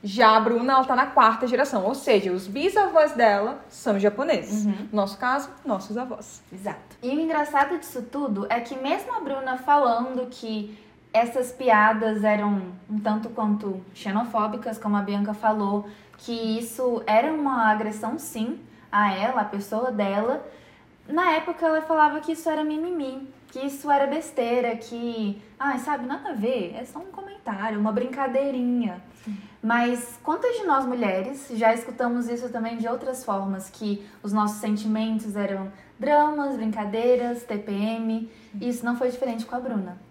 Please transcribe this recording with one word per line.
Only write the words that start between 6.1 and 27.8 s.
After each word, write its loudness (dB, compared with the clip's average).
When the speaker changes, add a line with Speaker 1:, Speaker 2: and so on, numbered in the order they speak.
Speaker 2:
Exato. -10
E -4
o 0
engraçado 0
disso -8
tudo -4
é 0
que -8
mesmo -2
a -2
Bruna -4
falando 2
que -8
essas 0
piadas 4
eram 2
um -2
tanto 0
quanto -2
xenofóbicas, -2
como 0
a 2
Bianca -2
falou, 0
que -10
isso -2
era 6
uma 2
agressão, -2
sim, -6
a 4
ela, 0
a 2
pessoa -4
dela, 0
na 2
época -2
ela 2
falava 4
que -4
isso -4
era 0
mimimi, -4
que -8
isso -4
era 4
besteira, -2
que, -6
ai, -2
sabe, -4
nada -6
a -6
ver, -2
é -10
só -16
um -12
comentário, -6